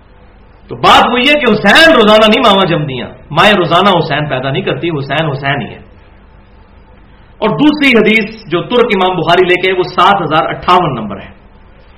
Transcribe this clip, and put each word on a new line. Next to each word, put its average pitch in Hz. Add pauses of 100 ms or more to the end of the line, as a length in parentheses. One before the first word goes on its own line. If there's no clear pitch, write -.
(680)
تو -
بات 202
وہ 247
یہ 277
کہ 247
حسین 294
روزانہ 214
نہیں 220
ماواں 196
جمدیاں، 131 (240)
مائیں 180
روزانہ 180
حسین 151
پیدا 135
نہیں 170
کرتی، 170
حسین 147
حسین 139
ہی -
ہے۔ - (1500)
اور 214
دوسری 294
حدیث 220 (160)
جو 170
ترک 233
امام 185
بخاری 170
لے 175
کے 190
وہ 180
سات 190
ہزار 156
اٹھاون 175
نمبر 101
ہے، - (680)